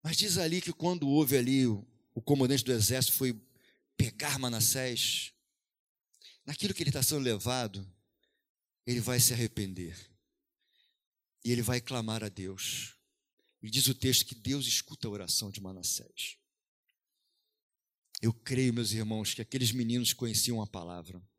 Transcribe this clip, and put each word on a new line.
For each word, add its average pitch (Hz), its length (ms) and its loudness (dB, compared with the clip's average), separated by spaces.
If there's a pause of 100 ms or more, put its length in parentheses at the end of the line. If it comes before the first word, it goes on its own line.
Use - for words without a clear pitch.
Mas 160 140 -2
diz 196 220 2
ali 170 220 2
que 170 120 -6
quando 165 360 0
houve 139 280 6
ali 131 320 4
o, 107 180 0 (260)
o 110 80 -6
comandante 135 440 4
do 123 80 0
exército 120 440 2
foi 123 240 0 (560)
pegar 135 440 -2
Manassés, 123 920 0 (1120)
naquilo 185 300 -4
que 170 80 -4
ele 147 80 2
tá 131 120 0
sendo 147 180 2
levado, 110 680 -2 (960)
ele 123 160 -2
vai 120 200 0
se 120 120 6
arrepender. 95 640 -4 (1500)
E 117 80 2
ele 120 100 2
vai 123 180 0
clamar 110 440 -4
a 104 40 -6
Deus. - 680 -8 (680)
E 107 80 -8
diz 127 160 4
o 127 80 4
texto - 320 4
que - 80 -12
Deus 135 320 -2
escuta - 400 -2
a 107 60 -4
oração 101 400 -4
de 104 80 -12
Manassés. - 760 -8 (1800)
Eu 117 120 2
creio, 127 400 0
meus 113 200 0
irmãos, 110 420 -2
que 117 80 -8
aqueles 123 300 -2
meninos 120 400 0
conheciam 113 500 -2
a 101 40 -6
palavra. 87 540 -12 (180)